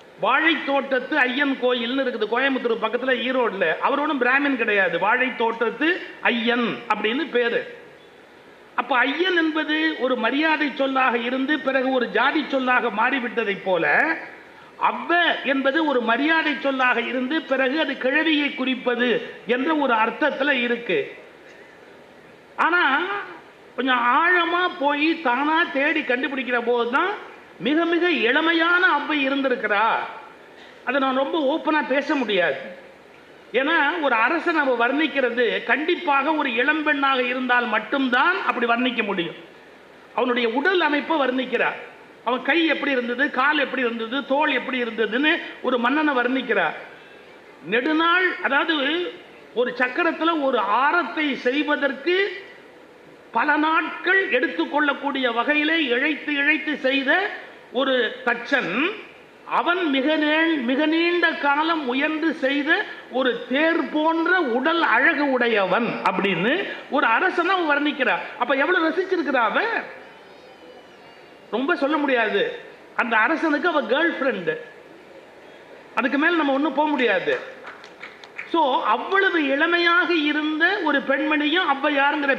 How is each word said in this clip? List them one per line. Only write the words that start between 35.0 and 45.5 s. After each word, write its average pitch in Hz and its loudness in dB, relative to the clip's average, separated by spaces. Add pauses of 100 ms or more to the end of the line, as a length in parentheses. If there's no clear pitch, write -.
கண்டிப்பாக 285 0
ஒரு 302 0
இளம்பெண்ணாக 277 0
இருந்தால் 247 0
மட்டும்தான் 262 0
அப்படி 233 0
வர்ணிக்க 233 0
முடியும். 170 -4 (800)
அவனுடைய 240 0
உடல் 311 0
அமைப்பை 294 0
வர்ணிக்கிறார். 247 -2 (340)
அவன் 247 -2
கை 320 2
எப்படி 277 0
இருந்தது, 247 0
கால் 294 2
எப்படி 262 -2
இருந்தது, 233 -4
தோல் 285 0
எப்படி 254 -4
இருந்ததுன்னு 233 0 (260)